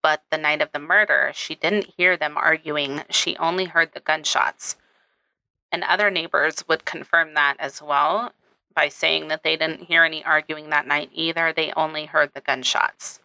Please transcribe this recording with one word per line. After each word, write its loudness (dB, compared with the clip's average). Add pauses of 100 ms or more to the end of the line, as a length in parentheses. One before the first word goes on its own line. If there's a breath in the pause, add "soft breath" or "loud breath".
but 2
the -2
night 0
of -2
the -8
murder, 2
she -8
didn't -2
hear 2
them -4
arguing. -2
She -2
only 0
heard 0
the -12
gunshots. -2 (960)
And -4
other 2
neighbors -2
would 0
confirm -2
that 2
as -8
well 0 (400)
by 2
saying -2
that -4
they 0
didn't -4
hear 4
any 0
arguing -2
that 0
night -2
either. -2
They -2
only -2
heard 2
the -12
gunshots. -2